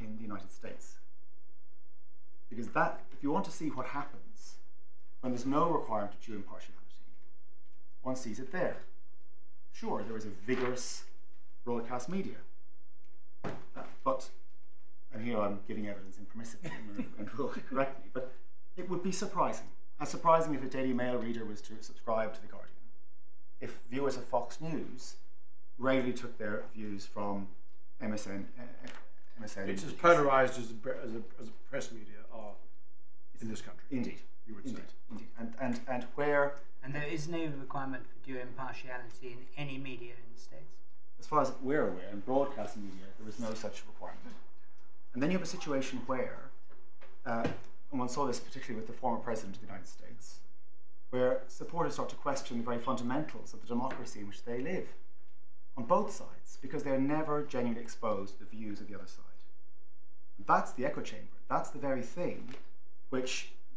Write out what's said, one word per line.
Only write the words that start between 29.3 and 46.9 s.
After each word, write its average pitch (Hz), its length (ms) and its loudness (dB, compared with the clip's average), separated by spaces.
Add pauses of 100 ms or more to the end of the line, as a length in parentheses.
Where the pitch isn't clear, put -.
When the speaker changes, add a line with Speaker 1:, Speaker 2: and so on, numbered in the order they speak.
Speaker 1:
M 113 80 0
S 107 140 -2
N. 98 100 0
Speaker 2:
It's 98 160 0
as 135 80 -2
polarised 135 640 6
as 113 100 0
the, 113 60 -2 (300)
as 113 80 0
a, 113 80 0 (200)
as 110 80 0
a - 220 -2
press 135 220 0
media 101 240 0 (160)
are 107 200 -2 (920)
in 113 60 0
this 107 120 0
country. - 300 -2
Speaker 1:
Indeed. 123 300 0 (260)
Speaker 2:
You 110 80 -2
would 101 100 -2
Speaker 1:
Indeed. 101 140 0
Speaker 2:
say. - 160 -2 (160)
Speaker 1:
Indeed. 107 160 -2 (120)
And, 117 220 0
and, 120 260 2
and 127 180 0 (100)
where 143 400 4 (280)
Speaker 3:
And 139 120 0
there 147 120 0
is 156 220 0
no 170 100 0 (200)
requirement 135 480 0
for - 200 -2
due 131 120 -2
impartiality 123 960 0
in - 20 0 (200)
any 143 180 0
media 123 360 0
in - 220 -2
the - 60 -2
States? - 360 -2 (420)
Speaker 1:
As - 80 -2
far 147 160 4
as 135 100 2 (100)
we're 131 260 2
aware, 92 220 0
in 101 100 0
broadcast 120 580 2
media, 95 260 0 (140)
there 107 100 -2
is 107 100 -2
no 113 140 0
such 104 340 -2
requirement. - 480 -2 (800)
And 123 100 0
then 165 80 4
you 185 60 4
have 185 100 0
a - 40 -2
situation 135 560 0
where, 127 320 0 (880)